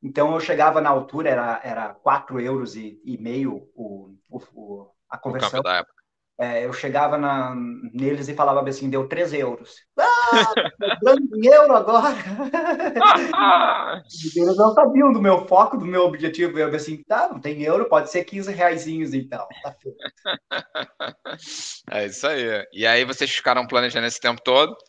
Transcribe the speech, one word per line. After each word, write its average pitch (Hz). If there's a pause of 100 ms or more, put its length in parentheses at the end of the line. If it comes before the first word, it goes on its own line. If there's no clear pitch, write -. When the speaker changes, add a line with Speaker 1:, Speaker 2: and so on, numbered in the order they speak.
Speaker 1:
Então 147
eu 160
chegava 160
na 147
altura, 139
era, 120
era 110
quatro 135
euros 123
e, 107
e 123
meio 117
o, 98 (140)
o, 123 (140)
o, 101 (180)
a 127
Speaker 2:
O 123
câmbio 131
Speaker 1:
conversão. -
Speaker 2:
da 90
época. - (340)
Speaker 1:
É, 120
eu 123
chegava 147
na, 135 (380)
neles 139
e 143
falava 139
assim, 135
"Deu 135
três 165
euros." 120 (120)
"Ah, 466 (240)
tô 202 (100)
dando 262
em 220
euro 294
agora." 226
<laughs> 277
Speaker 2:
<laughs> 339
Speaker 1:
Eles 175
não 214
sabiam 277
do 214
meu 190
foco, 214
do 170
meu 180
objetivo. 160
Eu 151
assim, 156
"Tá, 214
não 160
tem 147
euro, 180
pode 151
ser 175
quinze 196
reaisinhos 160
então, 127 (140)
tá 143
feito." - (220)
Speaker 2:
<laughs> -
É 104
isso 98
aí. 117
E 101
aí 120
vocês 131
ficaram 127
planejando 123
esse 117
tempo 120
todo, 135 (140)